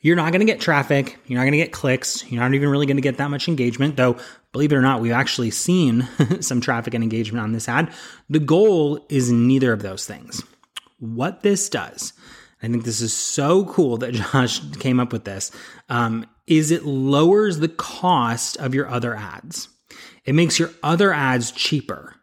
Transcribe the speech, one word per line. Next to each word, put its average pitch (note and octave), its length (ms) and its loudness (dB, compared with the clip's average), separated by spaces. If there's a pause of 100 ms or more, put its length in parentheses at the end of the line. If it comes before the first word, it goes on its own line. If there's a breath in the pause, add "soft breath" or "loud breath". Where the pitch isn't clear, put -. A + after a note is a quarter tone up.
You're E3 120 6
not E3 160 2
gonna F#3+ 140 2
get A3 140 0
traffic. C#3 580 0 (100)
You're B2 120 -2
not B2+ 60 2
gonna D3 120 4
get E3 140 0
clicks. - 600 -2
You're A#2+ 100 -2
not B2+ 120 2
even C#3 160 2
really C#3+ 160 2
gonna C#3 160 0
get C3 160 -2
that C#3+ 120 -4
much C#3+ 180 -4
engagement, C3+ 500 0
though B2+ 200 2 (360 loud breath)
Believe D3 180 2
it D3 40 4
or C3 60 4
not, B2+ 200 2
we've A#2 100 0
actually A#2+ 400 -2
seen C3 560 2 (160)
<laughs> A#2+ 180 0
some B2 200 -2
traffic A#2 320 -2
and A#2 100 -2
engagement A2 400 -4
on A2 100 -4
this A2+ 160 -6
ad. D3+ 240 -2 (360 loud breath)
The D3+ 100 2
goal D#3 680 2
is B2+ 220 0
neither B2 400 4
of G#2 100 -2
those F#2+ 240 -10
things. - 380 -14 (560)
What A#2+ 420 -6
this G3+ 280 2
does, - 440 -8 (480 loud breath)
I A#2 60 -6
think A#2 160 -2
this A2+ 180 -4
is A2 120 -4
so F3 520 0
cool C3 320 0
that B2 160 -4
<laughs> A2 200 -4
Josh B2+ 260 2 (180)
came B2+ 220 0
up B2 140 -2
with A2 100 -6
this, G2 280 -10 (380 loud breath)
um, A2+ 360 -2 (220)
is D#3 220 4
it E3 160 0
lowers D3+ 760 4
the D#3+ 100 0
cost - 880 -2
of C3 180 -4
your C3+ 140 -2
other A#2+ 260 -4
ads. - 540 -14 (560 loud breath)
It C3+ 100 0
makes E3 240 2
your E3 100 0 (140)
other E3+ 300 2
ads B2+ 380 0
cheaper - 720 -6